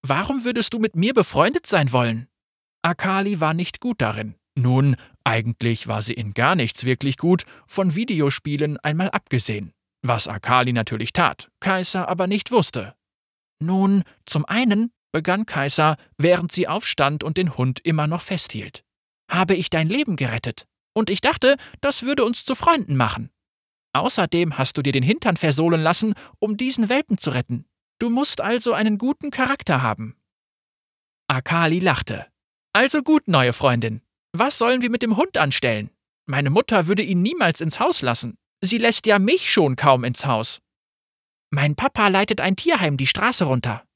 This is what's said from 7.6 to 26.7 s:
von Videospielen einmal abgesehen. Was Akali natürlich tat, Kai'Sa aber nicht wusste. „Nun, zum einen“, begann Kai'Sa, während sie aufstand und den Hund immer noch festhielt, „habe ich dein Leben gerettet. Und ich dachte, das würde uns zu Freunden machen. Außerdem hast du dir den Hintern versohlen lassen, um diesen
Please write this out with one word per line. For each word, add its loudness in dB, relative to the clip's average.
von 0
Videospielen -2
einmal -2
abgesehen. -4
Was 0
Akali 0
natürlich -4
tat, 0
Kai'Sa -2
aber -2
nicht -4
wusste. 0
„Nun, 2
zum -2
einen“, 0
begann 0
Kai'Sa, 0
während 2
sie 0
aufstand -2
und -2
den -2
Hund 0
immer 0
noch -2
festhielt, -6
„habe 2
ich -2
dein 0
Leben -2
gerettet. -4
Und 0
ich -2
dachte, 2
das -2
würde 0
uns -4
zu -2
Freunden 0
machen. -2
Außerdem 0
hast 0
du -4
dir 0
den 2
Hintern 0
versohlen 2
lassen, 2
um -2
diesen 0